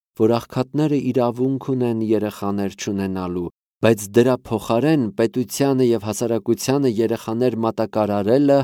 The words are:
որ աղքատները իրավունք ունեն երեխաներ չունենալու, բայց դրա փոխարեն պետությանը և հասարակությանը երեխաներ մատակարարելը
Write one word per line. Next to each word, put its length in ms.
որ 140
աղքատները 680
իրավունք 640
ունեն 360
երեխաներ 720
չունենալու, 760
բայց 240
դրա 320
փոխարեն 720
պետությանը 760
և 180
հասարակությանը 840
երեխաներ 640
մատակարարելը 1080